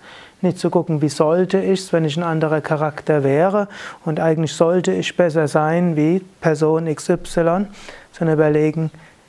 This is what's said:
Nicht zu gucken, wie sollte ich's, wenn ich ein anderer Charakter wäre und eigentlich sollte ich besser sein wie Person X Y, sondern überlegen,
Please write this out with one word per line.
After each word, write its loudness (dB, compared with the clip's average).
Nicht 0
zu 0
gucken, 0
wie 2
sollte 0
ich's, -2
wenn 2
ich -2
ein -2
anderer 0
Charakter -2
wäre 2
und -2
eigentlich 0
sollte 2
ich -4
besser 2
sein 0
wie 2
Person 2
X -6
Y, 0
sondern 0
überlegen, 2